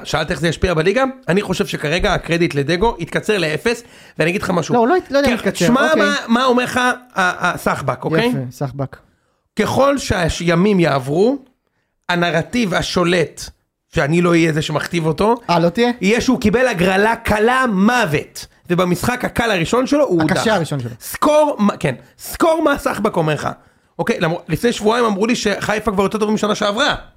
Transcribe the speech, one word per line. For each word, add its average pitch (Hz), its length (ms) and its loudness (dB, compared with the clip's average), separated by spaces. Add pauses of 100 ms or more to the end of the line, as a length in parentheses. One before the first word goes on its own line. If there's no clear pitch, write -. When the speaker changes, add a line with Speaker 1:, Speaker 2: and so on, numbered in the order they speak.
Speaker 1:
שאלת 151 260 -4
איך 165 100 -6
זה 170 80 0
ישפיע 175 260 0
בליגה? 196 300 2 (240)
אני 185 140 2
חושב 190 240 -2
שכרגע 175 480 -2
הקרדיט 160 400 0
לדגו 170 440 0
יתקצר 196 400 -2
לאפס, 175 440 -2 (360)
ואני 156 120 2
אגיד 190 120 -2
לך - 80 -6
משהו. 175 240 -2
Speaker 2:
לא, 247 40 4
הוא 233 100 4
לא 349 80 4
הת-, 359 140 -4
לא 262 80 2
יודע 285 100 2
Speaker 1:
כן, 247 60 2
Speaker 2:
אם 220 40 -4
יתקצר, - 280 -2
Speaker 1:
שמע 269 220 4
Speaker 2:
אוקיי. 311 140 2
Speaker 1:
מה, 294 120 2 (140)
מה 233 160 2
אומר 247 200 2
לך - 120 -4
ה-, 247 140 2 (240)
ה-, 180 440 -2
סחבק, 139 460 -4
אוקיי? 170 240 0
Speaker 2:
יפה, 247 100 -2 (120)
סחבק. 135 460 -8 (600)
Speaker 1:
ככל 269 420 2 (300)
שהימים 180 520 2
יעברו, 156 580 2 (680)
הנרטיב 170 680 0
השולט, 175 680 0 (520)
שאני 160 260 2
לא 175 100 2
אהיה 165 220 2
זה 151 100 -2
שמכתיב 160 440 -4
אותו, 190 280 2 (160)
Speaker 2:
אה, 175 80 2
לא 170 100 2
תהיה? 233 220 0 (100)
Speaker 1:
יהיה 214 200 2
שהוא 247 200 0
קיבל 220 280 2
הגרלה 196 480 2
קלה 226 560 0
מוות, 196 720 0 (240)
ובמשחק 180 540 0
הקל 233 260 -2
הראשון 214 360 0
שלו, 294 180 2
הוא 180 180 2
הודח. 160 140 2
Speaker 2:
הקשה 214 180 2
הראשון 156 260 -2
שלו. 117 100 -8 (100)
Speaker 1:
סקור, 302 580 2
מה, 202 180 2
כן, - 180 -2 (240)
סקור - 460 0
מה 285 140 2
סחבק 220 380 -2
אומר 156 180 0
לך. 127 140 -6 (500)
אוקיי, - 220 -2
למר-, 170 180 -2 (100)
לפני 226 240 0
שבועיים 220 320 0
אמרו 214 220 0
לי 233 100 0
שחיפה 214 560 -2
כבר 190 100 0
יותר 196 160 0
טובים 214 160 0
משנה 202 200 0
שעברה, 208 400 -2 (220)